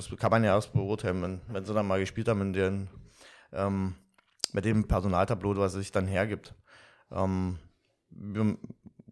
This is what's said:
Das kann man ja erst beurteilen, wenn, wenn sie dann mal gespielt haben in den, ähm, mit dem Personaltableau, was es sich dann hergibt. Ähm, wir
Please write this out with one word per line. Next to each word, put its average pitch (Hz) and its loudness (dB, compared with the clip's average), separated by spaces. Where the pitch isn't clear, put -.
Das - -10
kann 113 2
man 113 6
ja 101 6
erst 104 2
beurteilen, 98 0
wenn, 92 -6
wenn 98 -6
sie 107 -4
dann 104 2
mal 95 2
gespielt 98 -2
haben 107 2
in 98 -2
den, 95 0
ähm, 95 -2
mit 101 -2
dem 110 2
Personaltableau, 98 2
was 95 2
es 98 -4
sich 98 -6
dann 98 0
hergibt. 98 -2
Ähm, 92 -2
wir 104 -2